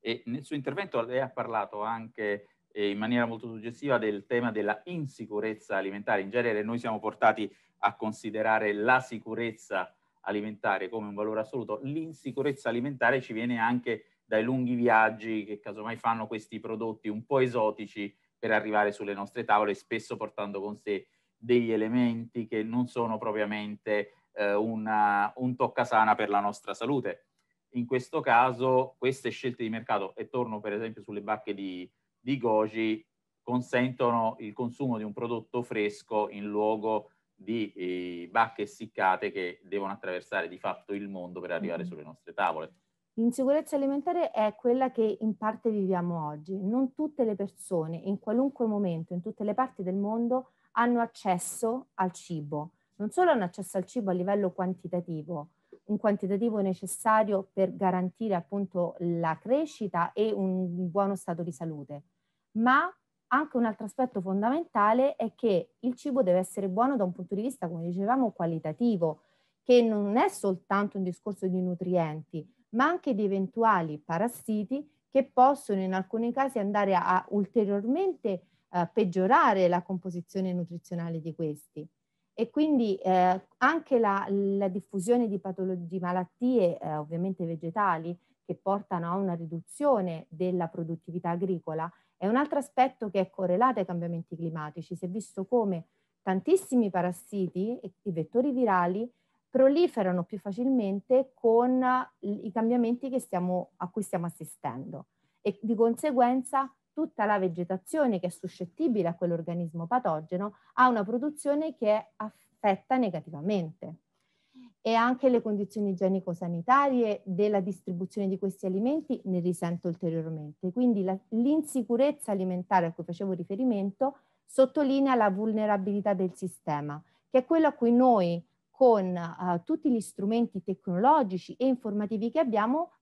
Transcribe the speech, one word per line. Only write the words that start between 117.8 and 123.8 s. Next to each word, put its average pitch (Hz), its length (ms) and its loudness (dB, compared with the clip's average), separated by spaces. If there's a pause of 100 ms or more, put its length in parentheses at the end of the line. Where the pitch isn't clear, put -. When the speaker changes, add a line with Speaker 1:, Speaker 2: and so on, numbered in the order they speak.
Speaker 2:
di 190 120 -2
questi 196 260 -4
alimenti 247 600 -2
ne 185 140 0
risente 170 480 -2
ulteriormente. 160 840 -4
Quindi 233 320 2
la, 190 140 -2 (120)
l'insicurezza 269 1040 0
alimentare 185 560 0
a 165 40 -4
cui 170 120 -10
facevo 190 300 -6
riferimento 202 840 -2 (260)